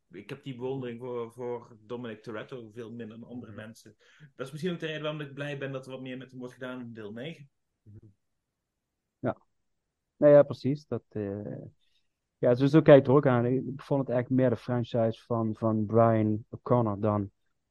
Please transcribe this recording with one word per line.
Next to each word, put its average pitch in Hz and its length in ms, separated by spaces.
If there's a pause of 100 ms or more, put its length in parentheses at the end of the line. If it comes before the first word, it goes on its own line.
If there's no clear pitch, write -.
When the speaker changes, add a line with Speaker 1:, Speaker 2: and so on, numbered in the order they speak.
Speaker 1:
ik 98 200
heb 139 140
die 135 120
bewondering 123 440
voor, 120 320
voor 120 480
Dominic 113 440
Toretto 117 500
veel 113 180
minder 117 280
dan 120 100
andere 120 220
Speaker 2:
Mhm. 101 100
Speaker 1:
mensen. 110 340 (400)
Dat 135 100
is 135 60
misschien 165 220
ook 165 60
de 165 60
reden 156 160
waarom 151 200
ik 139 120
blij 143 240
ben 135 140
dat 131 140
er 131 60
wat 127 100
meer 131 160
met 127 120
hem 127 100
wordt 123 140
gedaan 127 280
in 117 120
deel 107 180
negen. 139 380 (320)
Speaker 2:
Mhm. 104 140 (1200)
Speaker 3:
Ja. - 180 (760)
Nou 147 180
ja, 143 100
precies. 143 440
Dat, 117 220
eh, 101 480 (800)
ja, 123 180
zo, 131 100
zo 143 160
kijk 147 200
ik 135 60
er 127 60
ook 143 140
aan. 120 180
Ik, 127 200
ik 143 160
vond 143 180
het 127 100
eigenlijk 127 320
meer 127 80
de 113 60
franchise 117 680
van, 113 300
van 110 300
Brian 110 640
O'Connor 113 500
dan, 104 320 (400)